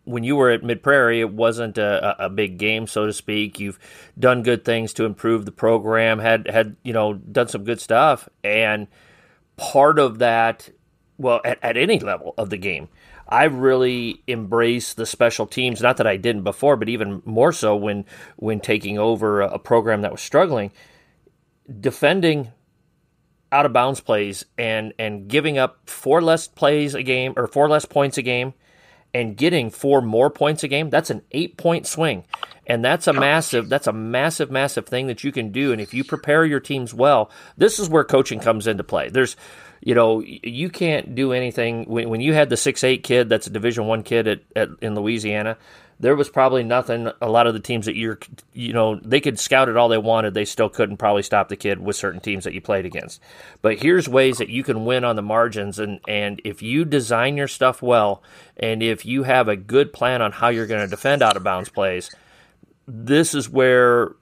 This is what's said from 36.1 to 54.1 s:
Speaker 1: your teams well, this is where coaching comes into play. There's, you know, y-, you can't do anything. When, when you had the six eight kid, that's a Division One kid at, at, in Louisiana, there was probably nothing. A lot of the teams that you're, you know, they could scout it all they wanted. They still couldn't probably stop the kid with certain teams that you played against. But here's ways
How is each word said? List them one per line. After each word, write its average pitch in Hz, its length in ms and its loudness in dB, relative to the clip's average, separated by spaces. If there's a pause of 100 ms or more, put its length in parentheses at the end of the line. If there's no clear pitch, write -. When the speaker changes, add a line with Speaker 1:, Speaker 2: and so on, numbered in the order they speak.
Speaker 1:
your 147 160 -2
teams 123 320 -6
well, 123 360 4 (280)
this 214 200 4
is 196 120 -4
where 156 160 4
coaching 131 340 2
comes 110 280 0
into 98 180 -2
play. 71 240 -4
There's, 123 260 0 (460)
you 117 140 0
know, 113 240 4
y-, - 240 -12
you 131 260 -8
can't 160 440 -4
do 131 200 -2
anything. 117 560 -4
When, 113 180 -4
when 113 140 -4
you 151 120 2
had 147 160 4
the 120 80 0
six - 280 0
eight 131 180 2
kid, 123 240 2
that's 110 200 2
a - 20 -12
Division 110 360 -2
One 110 180 -2
kid 113 260 0
at, 104 100 -2 (160)
at, 110 140 0 (120)
in 107 140 -4
Louisiana, 107 640 -4 (420)
there 127 160 4
was 143 140 0
probably 131 340 2
nothing. 117 480 -2 (100)
A 117 80 -2
lot 117 160 6
of 117 80 2
the 110 60 -6
teams 110 260 -6
that 107 100 -4
you're, 110 220 -6 (360)
you 117 200 -8
know, 110 300 2
they 120 180 4
could 131 180 -2
scout 131 300 4
it 113 80 2
all 120 100 6
they 113 120 4
wanted. 110 340 0
They 107 120 -2
still 110 240 0
couldn't 101 280 -2
probably 104 240 2
stop 98 280 0
the 101 60 -10
kid 98 240 -4
with 98 160 -6
certain 92 260 -6
teams 98 240 -6
that 85 100 -10
you 92 60 -12
played 95 260 -2
against. - 340 -12 (400)
But 107 160 2
here's 165 320 2
ways 131 300 4